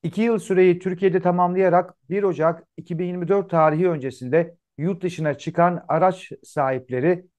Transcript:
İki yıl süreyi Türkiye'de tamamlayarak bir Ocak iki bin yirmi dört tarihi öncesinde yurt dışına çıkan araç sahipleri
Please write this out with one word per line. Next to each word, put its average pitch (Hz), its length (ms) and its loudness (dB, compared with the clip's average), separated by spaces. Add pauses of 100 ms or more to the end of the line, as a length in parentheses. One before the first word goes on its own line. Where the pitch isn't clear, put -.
İki 175 200 -4
yıl 233 160 2
süreyi 185 400 4
Türkiye'de 190 420 0
tamamlayarak 180 720 2 (160)
bir 196 120 -2
Ocak 170 420 0 (120)
iki 160 220 -10
bin 180 80 -4
yirmi 175 220 -6
dört 190 220 0
tarihi 160 380 2
öncesinde 143 680 -2 (220)
yurt 175 240 -4
dışına 160 320 -4
çıkan 170 540 -2
araç 180 440 0 (120)
sahipleri 131 800 -2 (120)